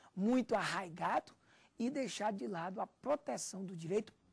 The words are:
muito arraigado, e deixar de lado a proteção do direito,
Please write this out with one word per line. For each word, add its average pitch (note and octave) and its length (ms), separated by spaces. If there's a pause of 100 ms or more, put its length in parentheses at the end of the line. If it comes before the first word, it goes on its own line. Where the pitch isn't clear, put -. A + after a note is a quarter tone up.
(140)
muito A3+ 400
arraigado, F3 800 (440)
e A#3 80
deixar A3+ 440
de A3 140
lado F#3+ 340
a F#3+ 80
proteção A#3 760
do F#3 120
direito, E3 360 (200)